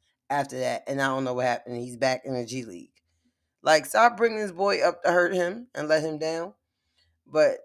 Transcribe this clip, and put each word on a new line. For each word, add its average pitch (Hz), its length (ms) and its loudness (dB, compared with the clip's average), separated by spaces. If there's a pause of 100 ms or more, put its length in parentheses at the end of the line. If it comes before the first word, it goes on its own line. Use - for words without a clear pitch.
(300)
after 135 300 -2
that, 123 260 -4
and 139 160 -2
I 135 60 2
don't 135 160 -2
know 127 100 -4
what 123 120 -2
happened. 123 300 -4
He's 123 200 -10
back 127 280 0
in 131 100 -6
the 120 120 -4
G 120 180 -10
League. 87 260 -16 (720)
Like, 147 240 4
stop 233 300 4
bringing 220 240 0
this 208 100 -4
boy 185 300 0
up 170 240 2
to 170 80 4
hurt 175 220 4
him 185 380 -4
and 147 140 -6
let 156 160 2
him 156 160 -4
down. 165 360 -6 (680)
But 147 400 2